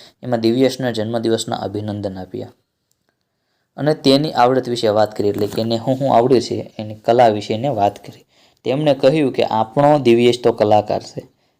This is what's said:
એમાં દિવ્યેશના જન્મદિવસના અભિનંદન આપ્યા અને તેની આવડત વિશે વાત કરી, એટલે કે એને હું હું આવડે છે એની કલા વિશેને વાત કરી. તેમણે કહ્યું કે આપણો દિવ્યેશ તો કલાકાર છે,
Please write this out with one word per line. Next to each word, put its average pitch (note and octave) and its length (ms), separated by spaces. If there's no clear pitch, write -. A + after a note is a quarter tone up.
એમાં B2 220
દિવ્યેશના B2+ 520
જન્મદિવસના A2+ 680
અભિનંદન G2+ 600
આપ્યા G#2+ 340
અને D3 200
તેની C#3+ 360
આવડત B2 360
વિશે A#2 220
વાત G#2+ 220
કરી, G#2 180
એટલે G#2 180
કે - 120
એને A2+ 180
હું B2+ 180
હું C3+ 160
આવડે A#2 280
છે G#2 160
એની G#2+ 240
કલા A#2+ 300
વિશેને A2 400
વાત G2+ 280
કરી. - 260
તેમણે C#3+ 300
કહ્યું C#3 380
કે - 180
આપણો B2+ 480
દિવ્યેશ A#2+ 440
તો A#2 100
કલાકાર G#2 500
છે, - 200